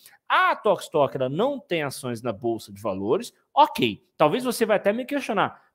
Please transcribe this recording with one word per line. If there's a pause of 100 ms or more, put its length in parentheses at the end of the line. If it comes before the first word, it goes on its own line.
(280)
a
Tok
Stock,
ela
não
tem
ações
na
Bolsa
de
Valores, (220)
ok, (120)
talvez
você
vai
até
me
questionar, (140)